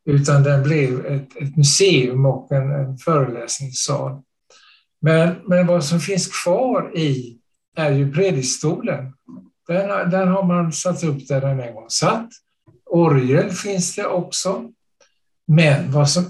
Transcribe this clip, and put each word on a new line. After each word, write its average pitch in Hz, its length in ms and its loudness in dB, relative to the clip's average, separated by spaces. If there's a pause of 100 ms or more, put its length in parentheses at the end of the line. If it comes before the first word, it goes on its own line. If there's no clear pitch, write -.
Utan 143 380 4
den 139 200 2
blev 139 440 0
ett, 139 300 -6
ett 139 200 -8
museum 139 720 4
och 131 260 -2
en, 135 180 0
en 135 280 -4
föreläsningssal. 131 1200 -4 (800)
Men, 165 340 4 (120)
men 180 200 4
vad 175 180 2
som 165 160 0
finns - 440 -4
kvar 214 540 0
i 123 400 -2 (380)
är 156 160 0
ju 139 200 0
predikstolen. 156 1000 -2 (560)
Den, 196 420 -2
den 190 180 2
har 190 140 2
man 175 300 0
satt 175 320 -4
upp 143 240 -4
där 135 120 0
den 135 200 -2
en 117 140 -10
gång 113 160 -18
satt. 226 380 -2 (600)
Orgel 160 600 2
finns 185 440 -6
det 202 120 -4
också. - 640 -4 (760)
Men 151 460 4
vad 143 180 2
som 180 200 0